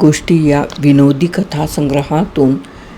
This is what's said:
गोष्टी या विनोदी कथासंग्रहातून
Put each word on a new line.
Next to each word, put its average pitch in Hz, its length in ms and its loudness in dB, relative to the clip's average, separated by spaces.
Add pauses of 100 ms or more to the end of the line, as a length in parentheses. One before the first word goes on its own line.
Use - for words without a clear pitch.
गोष्टी 156 480 2
या 147 160 0 (140)
विनोदी 143 480 2
कथासंग्रहातून 147 1300 -2 (440)